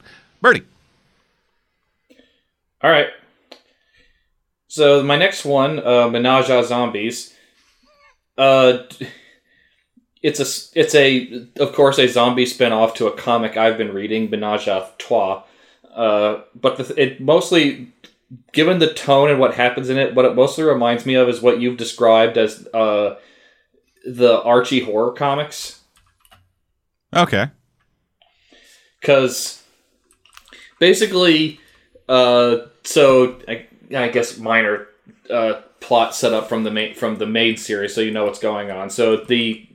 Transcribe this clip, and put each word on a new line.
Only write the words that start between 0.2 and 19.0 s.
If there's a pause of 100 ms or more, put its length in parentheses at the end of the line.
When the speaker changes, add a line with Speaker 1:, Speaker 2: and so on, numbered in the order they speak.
Speaker 1:
Birdie. (2250)
Speaker 2:
All
right. (1600)
So
my
next
one,
uh,
Menage
a
Zombies. (1040)
Uh, (1400)
it's
a
s-,
it's
a, (120)
of
course,
a
zombie
spinoff
to
a
comic
I've
been
reading,
Menage
a
Trois. (500)
Uh, (100)
but
the
th-,
it
mostly, (600)
given
the
tone